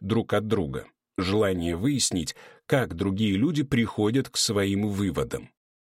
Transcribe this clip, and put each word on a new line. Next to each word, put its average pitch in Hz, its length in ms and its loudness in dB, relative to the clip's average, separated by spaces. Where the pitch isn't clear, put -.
друг 104 340 0
от 110 120 0
друга, 82 400 -2
желание 92 580 0
выяснить, 98 600 -2
как 117 280 0
другие 98 420 0
люди 147 260 2
приходят 117 640 0
к - 80 -8
своим 101 520 0
выводам. 80 600 -2